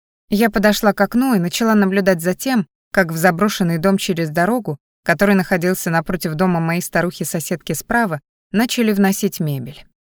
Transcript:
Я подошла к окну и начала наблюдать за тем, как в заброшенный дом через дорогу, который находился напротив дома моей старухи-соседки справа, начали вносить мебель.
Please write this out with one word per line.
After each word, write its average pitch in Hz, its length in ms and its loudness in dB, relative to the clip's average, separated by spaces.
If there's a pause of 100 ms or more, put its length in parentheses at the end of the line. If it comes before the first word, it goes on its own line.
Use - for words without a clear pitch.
(300)
Я 214 220 2
подошла 208 420 2
к - 80 0
окну 247 320 0
и 202 60 4
начала 220 340 0
наблюдать 190 480 2
за 180 140 -2
тем, 240 320 -2 (240)
как 180 200 0
в 160 60 -6
заброшенный 175 600 0
дом 196 200 2
через 165 320 -4
дорогу, 175 480 -2 (260)
который 196 320 2
находился 185 540 0
напротив 165 440 -2
дома 175 260 0
моей 165 220 -2
старухи-соседки 170 920 -4
справа, 196 460 -2 (320)
начали 226 400 0
вносить 196 480 0
мебель. 143 460 -6 (220)